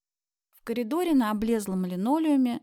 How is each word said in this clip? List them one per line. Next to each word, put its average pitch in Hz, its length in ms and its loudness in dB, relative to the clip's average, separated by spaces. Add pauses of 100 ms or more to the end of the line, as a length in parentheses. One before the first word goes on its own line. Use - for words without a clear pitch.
(500)
В - 140 -20
коридоре 247 480 -2
на 247 180 4
облезлом 208 540 -2
линолеуме 254 800 0